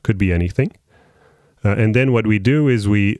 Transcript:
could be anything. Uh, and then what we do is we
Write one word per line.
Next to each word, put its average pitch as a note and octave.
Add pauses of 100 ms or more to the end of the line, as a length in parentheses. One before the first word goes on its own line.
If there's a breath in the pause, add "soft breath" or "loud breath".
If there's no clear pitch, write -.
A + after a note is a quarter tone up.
could G#2
be F#2+
anything. F2+ (960 soft breath)
Uh, G#2
and A2
then C3
what A2
we G#2+
do C#3
is A2
we G#2